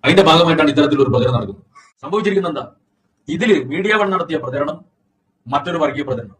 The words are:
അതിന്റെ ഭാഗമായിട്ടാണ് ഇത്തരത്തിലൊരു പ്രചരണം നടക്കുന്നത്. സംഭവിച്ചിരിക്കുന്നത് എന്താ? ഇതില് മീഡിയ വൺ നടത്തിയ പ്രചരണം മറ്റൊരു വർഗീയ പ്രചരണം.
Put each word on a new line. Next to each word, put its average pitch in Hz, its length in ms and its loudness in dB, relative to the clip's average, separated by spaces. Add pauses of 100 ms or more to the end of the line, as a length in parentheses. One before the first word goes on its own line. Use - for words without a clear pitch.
അതിന്റെ 180 240 6
ഭാഗമായിട്ടാണ് 160 440 4
ഇത്തരത്തിലൊരു 143 400 2
പ്രചരണം 120 240 0
നടക്കുന്നത്. 98 300 -8 (360)
സംഭവിച്ചിരിക്കുന്നത് 185 500 -2
എന്താ? 139 120 -8 (720)
ഇതില് 196 220 2 (160)
മീഡിയ 190 280 -2
വൺ 202 140 0
നടത്തിയ 190 300 -4
പ്രചരണം 139 320 -6 (760)
മറ്റൊരു 170 300 -4
വർഗീയ 139 260 -4
പ്രചരണം. 113 320 -10